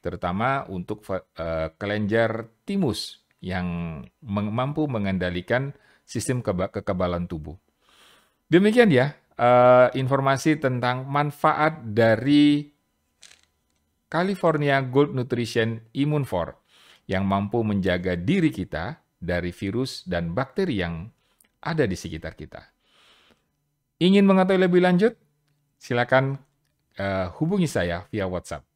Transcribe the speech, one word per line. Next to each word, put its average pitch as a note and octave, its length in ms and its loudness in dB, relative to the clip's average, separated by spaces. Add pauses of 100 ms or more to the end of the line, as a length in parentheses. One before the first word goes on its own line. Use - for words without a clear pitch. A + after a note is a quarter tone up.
terutama F#2 680 -4
untuk, F#2+ 400 -10
eh, E2 680 -6
kelenjar G#2+ 680 -2 (160)
timus F#3+ 600 -4 (200)
yang F2 560 -6 (240)
meng-, G#2 320 -4
mampu D3 320 -2
mengendalikan G2+ 880 -2 (320)
sistem A#2+ 360 -4
keba-, F#2 280 -2
kekebalan F2+ 560 -4
tubuh. D#2 280 -10 (960)
Demikian G#3+ 400 6
ya, C3+ 240 4 (240)
eh, B2 560 8
informasi C3+ 640 0
tentang B2+ 480 -2
manfaat D3 800 0
dari C#3+ 800 4 (1400)
California D#3 720 0
Gold C3 320 2
Nutrition A#2 640 -2 (160)
Immune C#3+ 320 -2
four F2 240 -4 (560)
yang F#2+ 160 -2
mampu G2+ 400 0
menjaga F#2 480 0
diri D3 400 0
kita F#2 480 -8 (160)
dari F2 400 -4
virus A#2 480 -6
dan E2+ 320 -4
bakteri C3 480 -4
yang E2+ 240 -8 (560)
ada D3+ 240 -2
di F#2 80 -4
sekitar D#2+ 400 -12
kita. - 240 -18 (1400)
Ingin G3 240 6
mengetahui F#3+ 400 4
lebih F3 160 4
lanjut? F3+ 320 2 (640)
Silakan, C3 560 0 (640)
eh, F#2+ 400 -4
hubungi F3 240 0
saya F2 480 -4
via G2 160 -4
WhatsApp. E2+ 480 -10